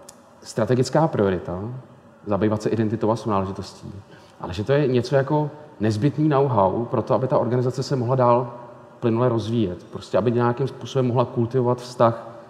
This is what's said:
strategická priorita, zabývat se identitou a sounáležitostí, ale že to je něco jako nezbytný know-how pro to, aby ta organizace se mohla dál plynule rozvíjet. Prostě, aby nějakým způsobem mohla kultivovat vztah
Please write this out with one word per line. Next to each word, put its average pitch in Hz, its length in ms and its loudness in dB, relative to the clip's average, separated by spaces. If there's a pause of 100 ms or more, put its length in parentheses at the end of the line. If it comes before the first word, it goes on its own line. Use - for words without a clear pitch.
(420)
strategická 131 640 2
priorita, 92 520 -2 (680)
zabývat 104 360 0
se - 60 0
identitou 107 420 0
a 113 60 2
sounáležitostí, 98 760 -4 (480)
ale - 140 -8
že 104 100 -4
to 131 80 0
je 147 140 4
něco 127 300 2
jako 147 340 2 (300)
nezbytný 135 480 2
know-how 120 560 2
pro 117 180 -2
to, - 120 0
aby 120 140 0
ta 127 100 2
organizace 123 440 0
se 139 140 -2
mohla 123 200 0
dál 123 360 4 (480)
plynule 120 280 2
rozvíjet. 110 640 -2
Prostě, - 260 -2
aby 117 140 2
nějakým 120 360 0
způsobem 123 380 -2
mohla 120 180 2
kultivovat 120 560 0
vztah - 480 0 (220)